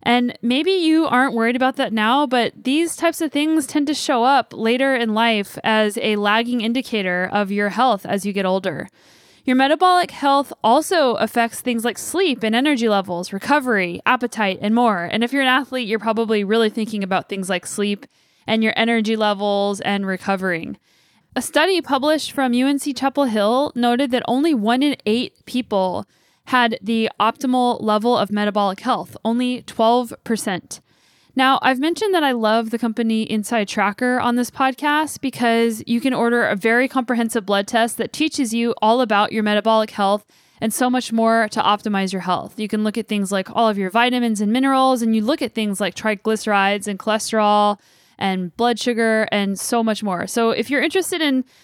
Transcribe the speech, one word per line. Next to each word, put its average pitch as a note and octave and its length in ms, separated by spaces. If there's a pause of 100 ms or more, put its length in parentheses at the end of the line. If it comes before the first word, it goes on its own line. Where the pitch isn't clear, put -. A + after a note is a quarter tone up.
And A#3+ 380
maybe C#4 300
you D#4+ 340
aren't B3+ 260
worried A3+ 220
about C4 220
that B3 160
now, A#3 340
but A#3+ 380
these D#4 320
types E4 240
of D#4+ 100
things D4+ 380
tend D4 180
to D4+ 80
show B3 300
up C4 280
later B3+ 440
in A#3 180
life A3 480
as A3 360
a G#3+ 180
lagging A3+ 440
indicator G3+ 720
of G3+ 200
your G3+ 160
health G#3+ 360
as G3 220
you G3+ 60
get F#3+ 120
older. F#3 440 (560)
Your B3+ 100
metabolic E4 560
health C#4 420 (120)
also C#4 500
affects A#3 460
things A#3 240
like A#3+ 140
sleep D#4 440
and A3 100
energy A#3+ 360
levels, F#3+ 440
recovery, G3+ 720
appetite, A3+ 560
and G#3+ 140
more. G#3+ 300
And A3 180
if A#3+ 100
you're C#4 100
an C4 40
athlete, B3+ 400
you're A3+ 140
probably A3 420
really G#3+ 260
thinking G#3+ 360
about F3+ 240
things G3 200
like F3+ 160
sleep G3+ 400 (400)
and A3 200
your A3 100
energy A3+ 400
levels G3+ 680
and G3+ 220
recovering. F#3+ 760 (580)
A B3+ 40
study E4+ 400
published C#4+ 520
from B3+ 220
U B3+ 120
N C#4 140
C D4 120
Chapel C4+ 340
Hill A3+ 500
noted A#3+ 340
that B3 160
only C#4+ 260
one A#3 300
in C#4+ 140 (100)
eight A3+ 400
people G3 600 (380)
had A#3+ 360
the A3+ 260 (120)
optimal B3 600
level G#3+ 380
of G#3 140
metabolic G#3 480
health, F3+ 440
only B3 380
twelve A#3 500 (120)
percent. - 560 (560)
Now, C4 260
I've B3+ 160
mentioned E4+ 360
that D#4+ 100
I C4+ 80
love A3 380
the A#3 100
company A3 420
Inside G#3+ 460
Tracker A#3 500
on A#3+ 160
this A#3+ 160
podcast D4 680
because A#3 680
you A#3 140
can B3+ 120
order A#3 320
a G#3+ 120
very A#3 320
comprehensive A3+ 580
blood G3+ 220
test A#3 300
that G3+ 140
teaches D4 400
you A#3 300
all A3+ 180
about G#3+ 300
your G#3+ 140
metabolic G#3+ 480
health G3+ 340 (340)
and A3+ 140
so B3+ 160
much B3+ 220
more A3+ 400
to A3 80
optimize G3+ 520
your F#3 100
health. F3+ 360
You G#3+ 80
can G#3+ 160
look G#3+ 160
at G#3+ 80
things G3+ 240
like G3 240
all A3+ 140
of G3+ 100
your F#3+ 120
vitamins A#3+ 500
and G#3 120
minerals, C4 480
and A3+ 140
you A3 80
look C#4 200
at A#3 120
things G#3 260
like F#3+ 140
triglycerides G#3 920
and G3 100
cholesterol G#3 800 (400)
and F#3 380
blood A#3 240
sugar A3+ 500
and G3 260
so A#3 280
much A3 180
more. F#3 240
So A3+ 240
if A#3 200
you're C#4 120
interested F4 380
in C4+ 240 (200)